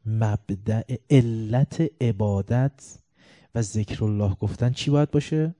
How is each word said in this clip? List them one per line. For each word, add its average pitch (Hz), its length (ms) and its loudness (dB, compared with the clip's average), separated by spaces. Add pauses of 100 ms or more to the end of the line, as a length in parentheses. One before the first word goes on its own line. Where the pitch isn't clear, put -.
مبدأ 110 760 -2 (280)
علت 120 920 2
عبادت 107 960 -2 (580)
و 117 60 0
ذکر 107 420 -4
الله 104 320 0
گفتن 113 360 -2
چی 143 200 -2
باید 147 200 2
باشه؟ 156 480 -2